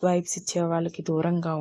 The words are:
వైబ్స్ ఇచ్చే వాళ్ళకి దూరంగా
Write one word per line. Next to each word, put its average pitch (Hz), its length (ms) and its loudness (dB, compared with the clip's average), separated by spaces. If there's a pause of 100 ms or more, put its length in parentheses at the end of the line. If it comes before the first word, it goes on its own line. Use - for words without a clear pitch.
వైబ్స్ 180 340 2
ఇచ్చే 175 260 -2
వాళ్ళకి 165 400 -2
దూరంగా 170 580 0